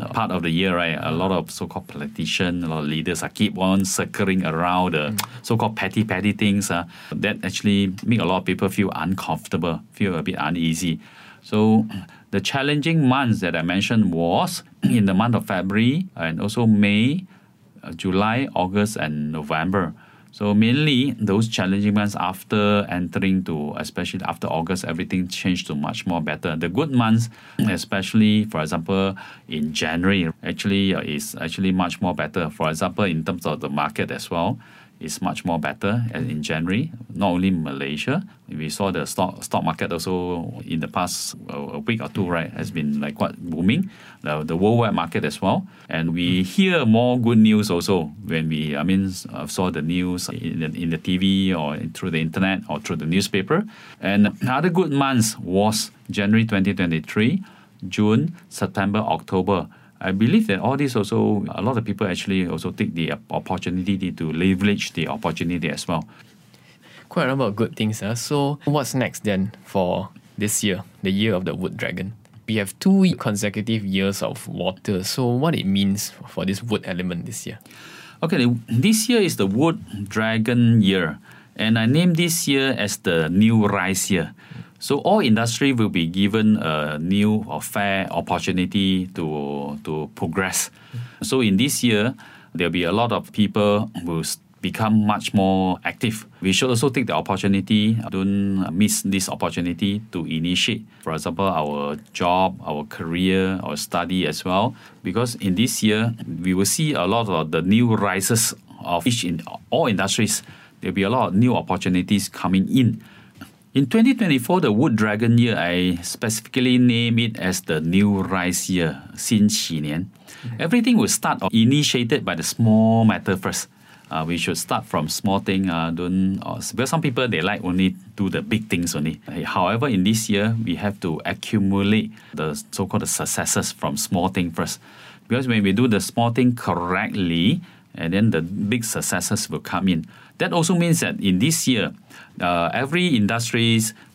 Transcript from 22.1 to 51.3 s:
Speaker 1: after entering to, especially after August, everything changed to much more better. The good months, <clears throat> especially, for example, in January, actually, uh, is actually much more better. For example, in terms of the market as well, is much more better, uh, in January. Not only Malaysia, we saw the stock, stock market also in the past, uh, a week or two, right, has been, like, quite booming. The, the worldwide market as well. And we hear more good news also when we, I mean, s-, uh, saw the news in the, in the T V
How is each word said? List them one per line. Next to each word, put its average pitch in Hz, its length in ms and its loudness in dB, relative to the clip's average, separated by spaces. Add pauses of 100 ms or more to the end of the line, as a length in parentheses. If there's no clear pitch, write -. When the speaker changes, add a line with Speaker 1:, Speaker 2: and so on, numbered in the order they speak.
Speaker 1:
after 104 760 0
entering 92 540 0
to, 73 340 -4
especially 87 440 -6
after - 260 -4
August, 82 360 -2
everything 87 440 -2
changed 90 400 -2
to 78 60 -6
much 76 300 -6
more 85 160 -2
better. 78 340 -4
The 80 140 -2
good 135 240 -2
months, 117 380 4 (180)
<clears throat> - 100 -8 (120)
especially, 107 720 2
for 82 160 -4
example, 95 560 -2 (320)
in 76 240 -4
January, 85 580 0 (120)
actually, 98 520 0
uh, 80 60 -4
is 73 400 -6
actually 95 320 -2
much 90 300 0
more 90 120 0
better. 78 360 -4
For 80 180 -2
example, 87 360 -2
in 80 200 -2
terms 90 220 -6
of 76 140 -4
the 76 100 -6
market 73 400 -2
as - 200 -10
well, 85 280 -2 (400)
is - 220 -10
much - 240 -4
more 82 140 -2
better, 101 440 -2 (120)
uh, - 40 -6
in 76 240 -4
January. 90 480 -2 (240)
Not 98 140 0
only 90 220 2
Malaysia, 78 760 -4 (220)
we 78 220 -8
saw 98 200 -2
the 80 140 -4
stock, - 400 -4
stock 87 180 -2
market 82 300 -2
also 87 640 -4 (100)
in - 160 -4
the - 80 -4
past, - 460 -4 (180)
uh, 71 240 -10
a - 40 -8
week 113 200 -4
or - 80 -8
two, 95 180 -2
right, 87 260 -2
has - 180 -8
been, 73 280 -2
like, 73 160 -6
quite - 220 -4
booming. 113 540 0 (320)
The, 76 200 -4
the 80 140 -2
worldwide 107 380 4
market 85 320 -2
as - 160 -6
well. 120 240 0 (240)
And 82 240 -2
we 87 280 2
hear 175 440 2
more 123 340 4
good 117 160 4
news 107 340 6
also 87 340 2 (200)
when 80 240 -2
we, 76 260 -2
I 73 100 -2
mean, 95 240 2
s-, 90 260 -8
uh, 76 120 -8
saw 92 240 -2
the 76 120 -4
news 90 480 -2
in 82 300 -6
the, 78 220 -6
in 82 60 -2
the 80 100 -2
T 90 200 -2
V 95 360 2